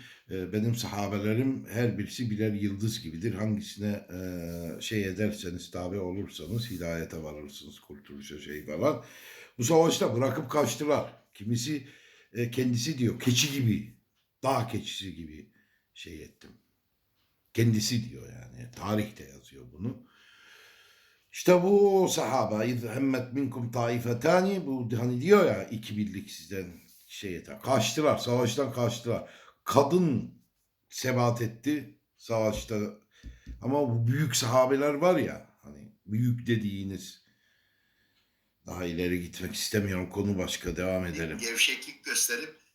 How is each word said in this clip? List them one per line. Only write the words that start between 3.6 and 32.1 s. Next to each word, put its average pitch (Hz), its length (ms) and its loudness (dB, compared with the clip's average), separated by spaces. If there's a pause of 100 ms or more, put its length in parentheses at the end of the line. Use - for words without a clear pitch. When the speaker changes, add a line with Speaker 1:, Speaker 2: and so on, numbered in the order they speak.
Speaker 1:
e, 85 680 -8
şey 104 240 -2
ederseniz, 92 680 -2
tabi 90 280 -6
olursanız 92 720 -6
hidayete 85 520 -6
varırsınız, 73 580 -14
kurtuluşa 71 580 -16
şey 73 280 -10
falan." 113 380 -2 (540)
Bu 120 60 -2
savaşta 160 520 4
bırakıp 131 340 0
kaçtılar. 147 720 0 (120)
Kimisi, 120 540 -2 (440)
e, 120 180 -2
kendisi 127 480 0
diyor, 120 220 2
"Keçi 131 320 4
gibi, 117 440 2 (460)
dağ 127 260 2
keçisi 95 460 -6
gibi 78 380 -14 (420)
şey 80 280 -16
ettim." - 280 -20 (1040)
Kendisi 113 560 2
diyor - 220 -16
yani. - 380 -16
Tarih 104 460 -2
de - 80 -20
yazıyor 65 480 -20
bunu. 92 340 -8 (1300)
İşte 180 300 6
bu 196 500 6
sahaba, 117 520 0
"İz 120 180 0
hemmet 120 500 -2
minkum 123 380 -4
taifetani", 127 960 2
bu 127 220 -2 (100)
hani 123 220 0
diyor 185 260 8
ya, 98 220 0
"İki 107 280 -6
birlik 98 340 -4
sizden 87 500 -10 (260)
şey - 260 -10
yeter." 73 300 -10
Kaçtılar, 127 560 4
savaştan 120 540 2
kaçtılar. 117 580 -2 (340)
Kadın 160 720 4 (540)
sebat 120 540 2
etti 123 560 -4 (180)